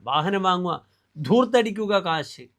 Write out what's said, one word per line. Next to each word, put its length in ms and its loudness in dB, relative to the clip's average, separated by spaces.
വാഹനം 380 0
വാങ്ങുക, 280 0
ധൂർത്തടിക്കുക 680 2
കാശ്, 380 -6